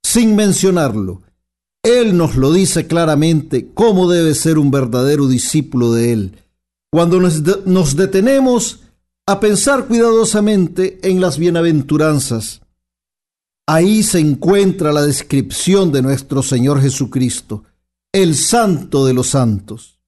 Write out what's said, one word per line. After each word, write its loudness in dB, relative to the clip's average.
sin 2
mencionarlo. -2
Él 2
nos 0
lo 2
dice 0
claramente 0
cómo 2
debe 2
ser 0
un 2
verdadero 0
discípulo -2
de 0
Él. -6
Cuando 2
nos 0
de-, -2
nos 2
detenemos 0
a -2
pensar 0
cuidadosamente 0
en 0
las -2
bienaventuranzas, -2
ahí 2
se 0
encuentra 2
la 0
descripción 0
de 0
nuestro -2
Señor 0
Jesucristo, -4
el 2
Santo 0
de 2
los -2
Santos. -4